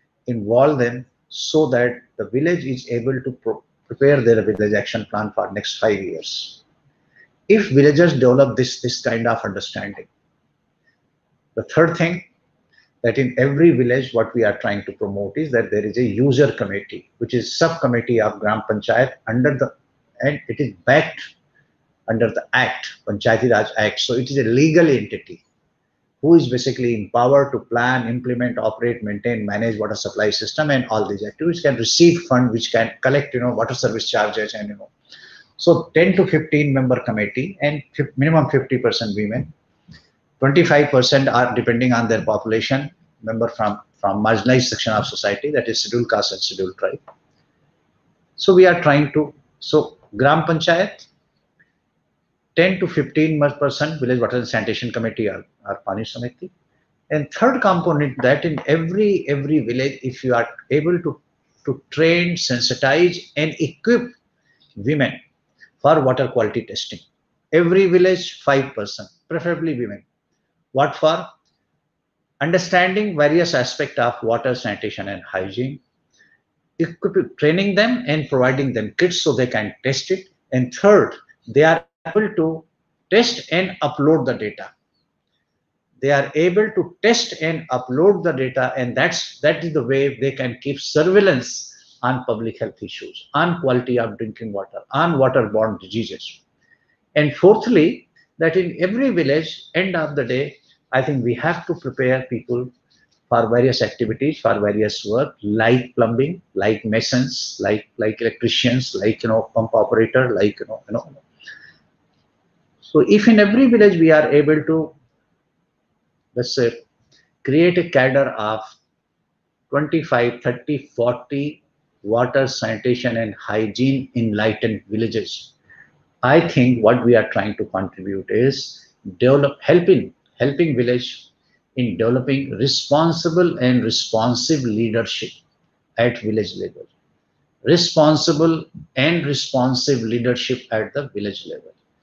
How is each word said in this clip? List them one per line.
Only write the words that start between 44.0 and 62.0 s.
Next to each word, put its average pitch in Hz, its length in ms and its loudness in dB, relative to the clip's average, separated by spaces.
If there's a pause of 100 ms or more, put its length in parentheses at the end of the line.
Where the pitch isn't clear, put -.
marginalized 117 460 2
section - 240 -4
of 107 140 0
society, 104 440 -4
that 135 180 0
is 110 120 -4
scheduled 117 300 -2
caste 104 220 0
and - 100 -8
scheduled 92 340 -6
tribe. - 240 -6 (1400)
So - 160 2
we 185 140 10
are 175 160 4
trying 147 300 4
to, 147 200 -2 (280)
so - 360 -2 (200)
Gram 143 260 4
Panchayat, 165 640 -2 (1500)
ten 180 240 4
to 180 60 -2
fifteen 156 520 0
mer-, 143 140 2
percent 147 480 -4
village 123 200 0
water 117 160 -2
and 117 100 -4
sanitation 113 460 -4
committee 113 360 -4
or, 104 180 -10 (200)
or 98 100 -8 (100)
Pani 101 160 -6
Samiti. 123 480 -12 (600)
And 151 220 -4
third 254 300 2
component 156 600 0
that 139 220 2
in 156 220 -2
every, 180 640 0
every 143 320 0
village, 127 420 -4
if 127 220 -8
you 123 100 2
are 117 140 0 (220)
able 160 300 0
to, 156 200 -6 (440)
to - 260 -6
train, 170 460 2